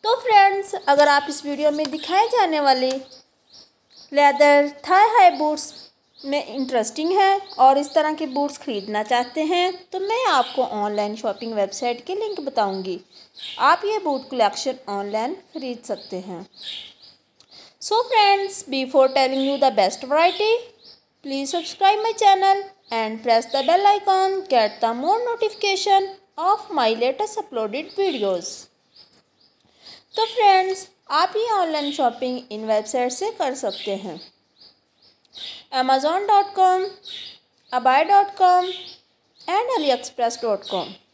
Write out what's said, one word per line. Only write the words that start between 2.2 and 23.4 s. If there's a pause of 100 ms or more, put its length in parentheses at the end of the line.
जाने
वाले (1200)
लेदर (180)
थाई
हाई
बूट्स (520)
में (100)
इंटरेस्टिंग
हैं (200)
और
इस
तरह
के (100)
बूट्स
ख़रीदना
चाहते
हैं (200)
तो
मैं
आपको
ऑनलाइन
शॉपिंग
वेबसाइट
के
लिंक
बताऊंगी, (600)
आप
ये
बूट
कलेक्शन (120)
ऑनलाइन (200)
ख़रीद
सकते
हैं। (1300)
So (120)
friends, (120)
before (100)
telling
you
the (100)
best
variety, (720)
please
subscribe
my (100)
channel (280)
and
press